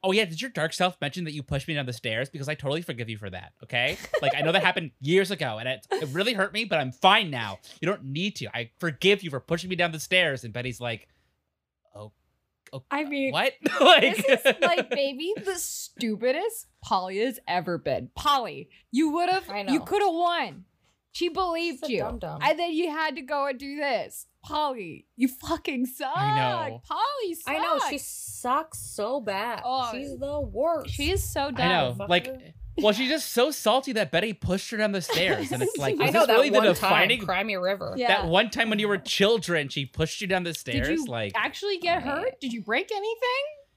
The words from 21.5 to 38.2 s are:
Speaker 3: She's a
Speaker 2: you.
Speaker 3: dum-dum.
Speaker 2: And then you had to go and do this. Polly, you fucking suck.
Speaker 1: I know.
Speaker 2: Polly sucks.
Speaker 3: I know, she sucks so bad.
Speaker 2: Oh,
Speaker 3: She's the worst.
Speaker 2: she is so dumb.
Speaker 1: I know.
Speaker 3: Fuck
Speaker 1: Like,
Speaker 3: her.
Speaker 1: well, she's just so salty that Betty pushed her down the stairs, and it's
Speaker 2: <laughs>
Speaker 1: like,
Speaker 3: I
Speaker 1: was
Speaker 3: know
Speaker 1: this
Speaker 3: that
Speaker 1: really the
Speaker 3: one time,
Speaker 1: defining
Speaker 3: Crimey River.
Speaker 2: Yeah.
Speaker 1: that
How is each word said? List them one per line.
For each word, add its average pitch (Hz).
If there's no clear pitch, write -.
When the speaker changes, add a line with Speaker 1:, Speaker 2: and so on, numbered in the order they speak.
Speaker 3:
She's 277
a -
Speaker 2:
you. 202
Speaker 3:
dum-dum. 151
Speaker 2:
And 302
then 349
you 320
had 311
to 320
go 285
and 277
do 277
this. 262
Polly, 262
you 254
fucking 269
suck. 262
Speaker 1:
I 370
know. 220
Speaker 2:
Polly 427
sucks. 302
Speaker 3:
I -
know, 339
she 294
sucks -
so 247
bad. 214
Speaker 2:
Oh, 247
Speaker 3:
She's 269
the 285
worst. 277
Speaker 2:
she 294
is 392
so 285
dumb. 247
Speaker 1:
I -
know. 143
Speaker 3:
Fuck -
Speaker 1:
Like, 175
Speaker 3:
her. -
Speaker 1:
well, 277
she's 254
just 294
so 262
salty 262
that 202
Betty 202
pushed 175
her 226
down 214
the 196
stairs, 269
and 254
it's 392
Speaker 2:
<laughs> -
Speaker 1:
like, 320
Speaker 3:
I 349
Speaker 1:
was -
Speaker 3:
know 339
Speaker 1:
this 294
Speaker 3:
that 233
Speaker 1:
really 269
the -
Speaker 3:
one 208
time, 185
Speaker 1:
defining 240
Speaker 3:
Crimey 180
River. 190
Speaker 2:
Yeah. 240
Speaker 1:
that 202